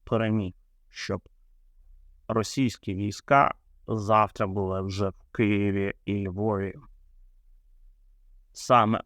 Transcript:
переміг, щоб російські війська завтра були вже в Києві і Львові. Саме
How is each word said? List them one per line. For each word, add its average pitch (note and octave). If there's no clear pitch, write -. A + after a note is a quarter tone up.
переміг, A2
щоб -
російські A2
війська G#2
завтра G#2+
були F#2+
вже F#2+
в -
Києві G2+
і G2+
Львові. G2
Саме A2+